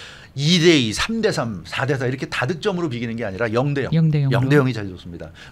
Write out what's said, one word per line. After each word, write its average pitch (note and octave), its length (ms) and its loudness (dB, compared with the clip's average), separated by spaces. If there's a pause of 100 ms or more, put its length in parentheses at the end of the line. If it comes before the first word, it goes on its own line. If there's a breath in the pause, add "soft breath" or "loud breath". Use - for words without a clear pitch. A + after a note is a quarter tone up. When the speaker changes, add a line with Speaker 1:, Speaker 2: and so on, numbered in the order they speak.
(380 loud breath)
Speaker 1:
이 D#3+ 220 4
대 E3 180 8
이, A2 140 2
삼 A3+ 300 -4
대 G3+ 100 2
삼, A2+ 340 -4
사 B2+ 200 -4
대 C#3 100 0
사 B2+ 100 -4
이렇게 C3+ 200 -4
다득점으로 F3 640 -2
비기는 A#2+ 260 -6
게 A#2 80 -6
아니라 G#2 300 -4
영 C#3 200 2
대 C3+ 100 0
영. F#2+ 100 -4
Speaker 2:
영 D#3+ 160 4
대 D3 120 2
영. C#3 100 2
Speaker 1:
영 B2 180 2
대 C#3+ 60 6
영 C3 120 6
이 B2+ 60 0
제일 G#2 160 -6
좋습니다. E2 400 -14 (220 loud breath)